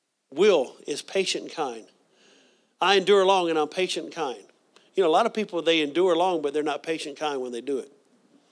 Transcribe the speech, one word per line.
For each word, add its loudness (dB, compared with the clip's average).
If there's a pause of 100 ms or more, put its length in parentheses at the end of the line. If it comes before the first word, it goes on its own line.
(320)
"Will 4 (120)
is -6
patient -4
and -14
kind. -8 (920)
I 2
endure 4
long 4
and 0
I'm 0
patient -6
and -14
kind." -8 (520)
You 2
know, 4
a 4
lot 4
of -2
people, -4
they 2
endure 2
long, 0
but -4
they're -2
not -4
patient -6
and -16
kind -4
when -8
they -8
do -4
it. -10 (600)